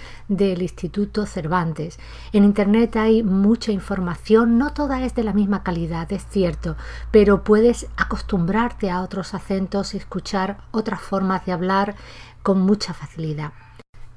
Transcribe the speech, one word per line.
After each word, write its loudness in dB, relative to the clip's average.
del 0
Instituto -4
Cervantes. -4
En 6
Internet 4
hay 4
mucha 2
información, 2
no 2
toda -2
es -4
de 0
la 0
misma 2
calidad, -4
es -6
cierto, -2
pero 6
puedes 4
acostumbrarte -2
a -2
otros -8
acentos -4
y -6
escuchar -4
otras -4
formas -2
de -4
hablar 0
con 2
mucha 0
facilidad. -8